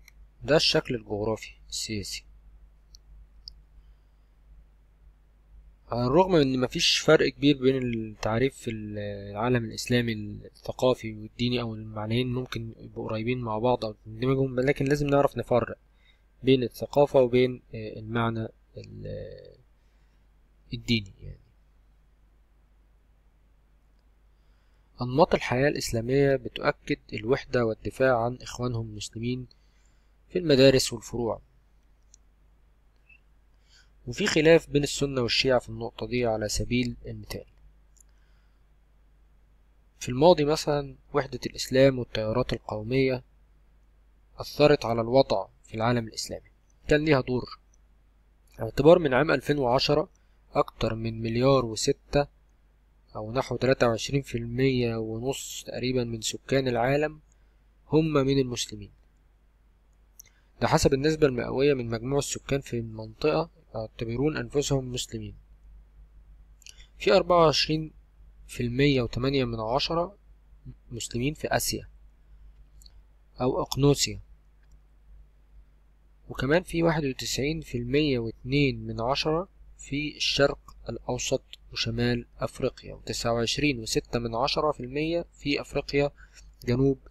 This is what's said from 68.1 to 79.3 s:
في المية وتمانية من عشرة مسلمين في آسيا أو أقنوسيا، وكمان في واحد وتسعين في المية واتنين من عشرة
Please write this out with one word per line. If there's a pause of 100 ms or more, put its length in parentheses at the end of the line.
في
المية
وتمانية
من
عشرة (720)
مسلمين
في
آسيا (1500)
أو
أقنوسيا، (2000)
وكمان
في
واحد
وتسعين
في
المية
واتنين
من
عشرة (280)